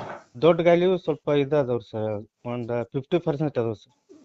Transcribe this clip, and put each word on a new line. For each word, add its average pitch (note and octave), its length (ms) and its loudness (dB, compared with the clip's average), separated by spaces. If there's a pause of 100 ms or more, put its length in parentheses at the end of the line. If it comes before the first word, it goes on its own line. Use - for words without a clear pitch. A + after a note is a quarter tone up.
(420)
ದೊಡ್ಡ E3 200 6
ಗಾಲಿಯು F3 360 4
ಸ್ವಲ್ಪ D#3 320 -4
ಇದಾದವ್ರು C3+ 540 0
ಸರ್, G#2+ 640 -8
ಒಂದು A#2+ 360 -4
ಫಿಫ್ಟಿ C#3 340 -4
ಪರ್ಸೆಂಟ್ D3+ 400 -4
ಅದಾವೆ A2+ 180 -2
ಸರ್. - 180 -20 (320)